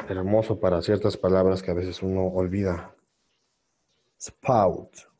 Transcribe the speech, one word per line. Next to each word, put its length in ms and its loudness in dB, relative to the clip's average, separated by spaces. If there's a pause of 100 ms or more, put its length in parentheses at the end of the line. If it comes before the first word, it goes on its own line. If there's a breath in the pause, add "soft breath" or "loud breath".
hermoso 520 0
para 220 2
ciertas 360 0
palabras 460 2
que 80 -4
a 20 -2
veces 300 -6
uno 240 -2
olvida. 680 -2 (1300)
Spout. 760 0 (240)